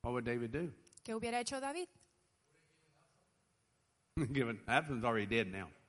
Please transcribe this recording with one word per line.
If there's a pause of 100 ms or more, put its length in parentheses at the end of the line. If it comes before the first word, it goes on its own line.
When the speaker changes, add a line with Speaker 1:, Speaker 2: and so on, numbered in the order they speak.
Speaker 1:
What
would
David
do? (320)
Speaker 2:
¿Qué
hubiera
hecho
David? (2250)
Speaker 1:
<laughs>
Given,
Absalom's
already
dead
now. (200)